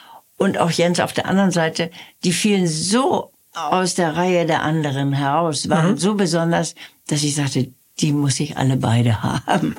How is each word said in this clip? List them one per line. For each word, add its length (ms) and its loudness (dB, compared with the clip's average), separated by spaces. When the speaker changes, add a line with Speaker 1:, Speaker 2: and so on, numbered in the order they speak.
Speaker 1:
und 200 0
auch 140 2
Jens 280 2
auf 140 -2
der 140 -2
anderen 240 2
Seite, 400 -2
die 80 2
fielen 360 2
so 640 0
aus 420 0
der 200 0
Reihe 300 2
der 160 0
anderen 520 0
heraus, 560 0
waren 220 2
Speaker 2:
Mhm. 60 0
Speaker 1:
so 180 0
besonders, 600 0
dass 160 -2
ich 120 -2
sagte, 360 -2
„Die 120 0
muss 280 0
ich 180 -6
alle 200 2
beide 460 2
<laughs> 220 -2
haben.“ 320 0